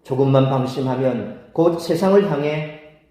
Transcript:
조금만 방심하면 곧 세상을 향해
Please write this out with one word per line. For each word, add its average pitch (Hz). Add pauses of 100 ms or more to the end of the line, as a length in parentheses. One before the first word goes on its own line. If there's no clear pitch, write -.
조금만 135
방심하면 127
곧 170
세상을 185
향해 151 (300)